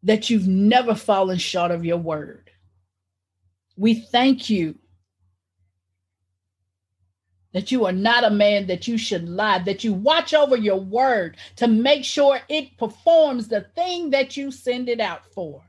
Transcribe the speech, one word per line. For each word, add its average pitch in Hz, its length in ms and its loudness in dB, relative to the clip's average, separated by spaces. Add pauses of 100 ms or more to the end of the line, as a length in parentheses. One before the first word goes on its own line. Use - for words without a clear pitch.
that 214 260 0
you've 208 180 0
never 214 480 2
fallen 190 420 0
short 175 320 -2
of 170 160 -4
your 170 120 -2
word. 160 520 -8 (1300)
We 220 180 2
thank 254 560 0
you 170 300 -2 (2750)
that 196 180 -6
you 247 140 0
are 185 60 -2
not 226 320 2
a 220 60 4
man 202 380 2
that 180 200 -6
you 233 100 -4
should 180 300 -4
lie, 190 320 0
that 185 240 -6
you 220 100 -2
watch 311 400 0
over 285 220 4
your 208 240 0
word 202 580 -2 (180)
to 240 120 0
make 247 360 2
sure 277 360 2 (100)
it 302 280 -6
performs 262 680 2
the 214 140 -4 (140)
thing 349 360 -4
that 269 260 0
you 277 140 -8
send 247 380 -6
it 233 100 -4
out 180 220 -6 (120)
for. 151 340 -12